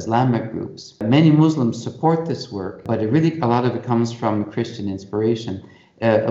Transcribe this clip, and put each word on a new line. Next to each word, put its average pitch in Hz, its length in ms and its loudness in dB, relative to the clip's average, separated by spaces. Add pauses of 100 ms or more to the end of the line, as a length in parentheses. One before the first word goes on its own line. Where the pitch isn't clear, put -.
Islamic 117 520 0
groups. - 420 -10 (220)
Many 160 140 8
Muslims 151 560 2
support 165 380 0
this 131 180 -6 (160)
work, 92 160 -8 (140)
but 113 140 -2
it 107 120 -2
really, 160 260 2
a 123 140 0
lot 127 100 2
of 120 100 0
it - 80 -8
comes 117 300 0
from 107 320 -2 (100)
Christian 110 320 -6
inspiration. 104 640 -4 (480)
Uh, 113 300 4